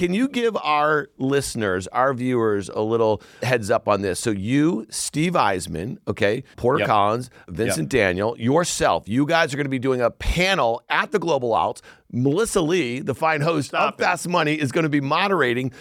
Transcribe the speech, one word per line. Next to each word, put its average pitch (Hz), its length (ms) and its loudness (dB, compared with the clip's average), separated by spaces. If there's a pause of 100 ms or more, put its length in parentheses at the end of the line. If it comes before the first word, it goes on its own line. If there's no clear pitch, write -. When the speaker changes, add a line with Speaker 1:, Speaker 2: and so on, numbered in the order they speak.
Speaker 1:
can 180 80 0
you 247 160 2
give 233 300 -2
our 151 580 0
listeners, 117 720 -2
our 131 260 2
viewers, 113 560 0
a 110 140 -4
little 110 400 2 (200)
heads 117 280 0
up 113 180 2
on 101 140 2
this? 92 180 -2
So 117 100 0
you, 143 600 0
Steve 165 420 -4
Eisman, 98 640 -2 (100)
okay, 107 380 0 (120)
Porter 131 240 0
Speaker 2:
Yep. - 80 0
Speaker 1:
Collins, 110 420 2 (180)
Vincent 104 420 -2
Speaker 2:
Yep. 127 120 2
Speaker 1:
Daniel, 98 360 0
yourself, 127 720 0
you 127 160 2
guys 165 300 2
are - 20 -6
gonna 139 140 -4
be 131 80 -2
doing 127 240 0
a 117 80 2
panel 160 800 0
at 170 200 0
the 208 80 0
Global 139 340 0
Alts. 101 280 0 (360)
Melissa 160 440 0
Lee, 147 400 0
the 131 140 -4
fine 160 260 0
host 151 280 -2
Speaker 3:
Stop 156 260 -2
Speaker 1:
of - 60 -14
Speaker 3:
it. - 40 2
Speaker 1:
Fast 175 240 -2
Money, 160 260 2
is 147 160 -2
gonna 160 180 0
be 143 120 0
moderating. 139 800 0